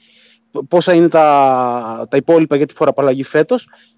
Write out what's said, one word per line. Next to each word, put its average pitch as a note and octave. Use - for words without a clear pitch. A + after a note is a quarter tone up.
π-, C#3+
πόσα F3
είναι E3+
τα, B2+
τα C3+
υπόλοιπα D#3
για C#3+
τη -
φοροαπαλλαγή C3+
φέτος, D#3+